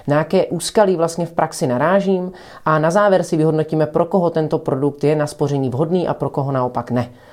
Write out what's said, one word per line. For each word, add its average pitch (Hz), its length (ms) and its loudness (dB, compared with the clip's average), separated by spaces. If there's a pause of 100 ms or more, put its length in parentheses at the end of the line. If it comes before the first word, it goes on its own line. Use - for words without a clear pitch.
na 147 100 2
jaké 160 280 2
úskalí 190 500 2
vlastně 165 300 -2
v - 60 -8
praxi 160 360 -2
narážím 180 640 0 (340)
a 156 140 2
na 156 120 2
závěr 196 320 4
si 165 140 -2
vyhodnotíme, 156 480 2
pro 165 200 0
koho 175 240 0
tento 156 280 -2
produkt 139 460 -2
je 151 120 2
na 147 120 0
spoření 143 420 -2
vhodný 165 380 0
a 139 60 0
pro 139 160 -4
koho 139 220 -4
naopak 123 400 -2
ne. 120 180 -2 (240)